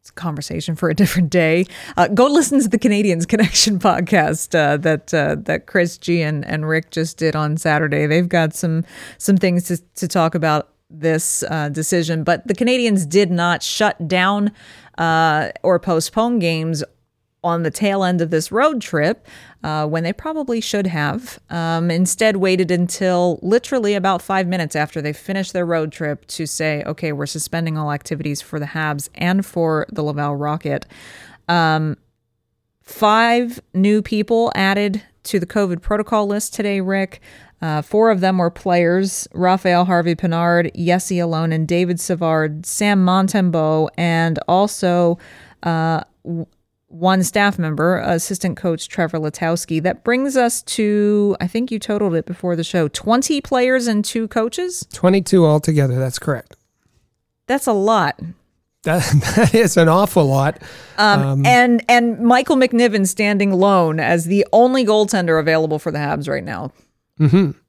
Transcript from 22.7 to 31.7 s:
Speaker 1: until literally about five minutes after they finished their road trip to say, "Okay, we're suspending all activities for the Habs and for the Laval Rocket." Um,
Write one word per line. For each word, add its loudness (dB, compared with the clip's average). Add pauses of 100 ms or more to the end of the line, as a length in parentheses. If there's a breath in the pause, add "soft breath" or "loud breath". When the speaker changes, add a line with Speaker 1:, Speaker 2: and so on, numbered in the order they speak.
Speaker 1:
until 0
literally 0
about -2
five -2
minutes -4
after -4
they -4
finished -8
their -2
road -2
trip -8
to -10
say, -4
"Okay, -6
we're -6
suspending -6
all -4
activities -6
for -10
the -8
Habs -6
and 0
for -2
the -6
Laval -4
Rocket." -4 (640 loud breath)
Um, 0 (840)